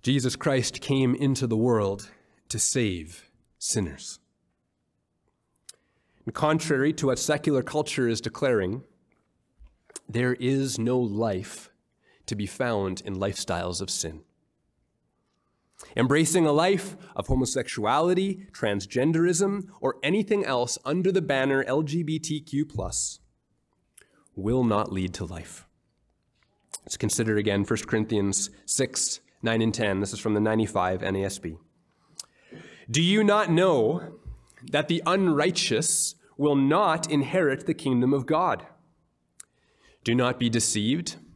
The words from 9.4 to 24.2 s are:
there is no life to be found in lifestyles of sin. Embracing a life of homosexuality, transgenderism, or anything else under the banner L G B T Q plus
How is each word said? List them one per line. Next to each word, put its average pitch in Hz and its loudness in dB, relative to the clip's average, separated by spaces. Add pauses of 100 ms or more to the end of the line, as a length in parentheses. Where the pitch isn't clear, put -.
there 123 0
is 135 0
no 120 2
life 104 -2 (540)
to 117 -6
be 101 -4
found 101 -2
in 98 -8
lifestyles 90 -4
of 95 -6
sin. 80 -8 (1700)
Embracing 160 4
a 151 4
life 175 2 (200)
of - -6
homosexuality, 135 0
transgenderism, 165 0 (120)
or 135 -2
anything 202 0
else 123 0
under 175 0
the 180 0
banner 135 2
L 143 0
G 160 -2
B 156 -2
T 156 -6
Q 143 -2
plus - -6 (1160)